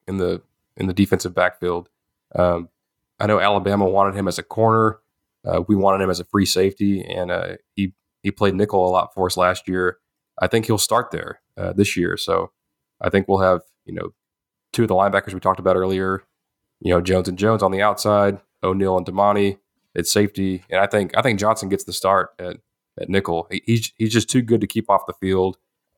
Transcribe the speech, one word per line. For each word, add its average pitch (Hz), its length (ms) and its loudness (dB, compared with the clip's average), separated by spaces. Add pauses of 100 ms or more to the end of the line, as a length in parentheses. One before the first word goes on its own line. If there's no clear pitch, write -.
in 95 120 -6
the, 90 240 -2 (340)
in 95 100 -4
the 92 60 -2
defensive 92 420 0
backfield. 87 540 -2 (460)
Um, 87 340 0 (500)
I 104 80 -2
know 104 140 2
Alabama 101 460 2
wanted 98 280 2
him 98 140 -4
as 87 100 -4
a - 40 -8
corner. 110 560 2 (460)
Uh, 87 240 0
we 107 80 4
wanted 95 280 4
him 92 60 0
as 87 100 -4
a 87 40 -10
free 101 200 0
safety, 98 580 0
and, 90 280 -6
uh, 90 260 -6 (180)
he, 98 180 -4 (300)
he 98 80 -4
played 98 240 0
nickel 98 320 2
a 90 40 2
lot 90 240 0
for 92 120 -2
us 90 100 -4
last 90 320 0
year. 92 300 -2 (420)
I 92 80 2
think 113 180 0
he'll 110 120 2
start 120 340 -2
there, - 280 -10 (160)
uh, 92 160 -6
this 98 240 0
year. 90 200 -2
So 90 340 -4 (500)
I 92 100 -2
think 98 180 0
we'll 98 100 2
have, 92 240 2 (220)
you 90 100 -14
know, 90 180 -10 (600)
two 120 100 0
of 107 60 0
the 98 60 0
linebackers 98 380 0
we 92 80 -10
talked 95 200 0
about 92 160 2
earlier, 95 480 -2 (560)
you 90 120 0
know, 87 80 4
Jones 92 280 0
and 90 100 -6
Jones 104 240 2
on 95 80 4
the 95 100 -2
outside, 101 580 2 (240)
O'Neal 95 360 0
and 87 80 -6
Damani 101 520 2 (380)
at - 100 -2
safety. 98 600 0
And 92 120 0
I 101 60 2
think, 101 300 -2
I 117 60 2
think 110 160 0
Johnson 107 300 -2
gets 95 160 -2
the 101 80 -14
start 95 460 0
at, 90 180 -12 (440)
at - 80 -10
nickel. 85 420 -2
He, 95 160 -6
he's, 113 300 0
he's 110 160 -2
just 113 180 0
too 131 120 2
good 113 180 0
to 98 60 -4
keep - 240 -4
off 98 160 0
the 90 80 -10
field. 95 440 -2 (400)